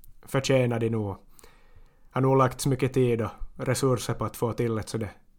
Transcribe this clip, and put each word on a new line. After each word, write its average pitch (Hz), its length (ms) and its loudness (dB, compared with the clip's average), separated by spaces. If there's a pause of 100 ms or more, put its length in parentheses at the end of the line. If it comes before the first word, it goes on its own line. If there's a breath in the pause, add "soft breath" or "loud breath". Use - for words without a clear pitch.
(260)
förtjänar 127 540 0
de 113 100 0
nog. 104 260 -4 (920 soft breath)
Har 131 100 -2
nog 135 160 6
lagt 127 240 4
så - 80 0
mycket 131 260 0
tid 120 280 2
och 104 80 -4 (260)
resurser 123 580 0
på 113 100 -4
att 104 120 -6
få 117 160 -2
till 113 260 -2
ett 104 100 -8
sådär 110 240 -6 (260)